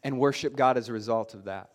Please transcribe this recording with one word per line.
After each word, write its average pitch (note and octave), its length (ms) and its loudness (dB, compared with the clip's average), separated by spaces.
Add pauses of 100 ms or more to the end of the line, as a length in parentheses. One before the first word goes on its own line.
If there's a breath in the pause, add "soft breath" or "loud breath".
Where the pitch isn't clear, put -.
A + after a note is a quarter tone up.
and C3+ 160 -2
worship C3+ 360 2
God C3 220 4
as A#2 120 -4
a A#2+ 40 -6
result A2 400 -2
of G2 120 -16
that. F#2+ 300 -10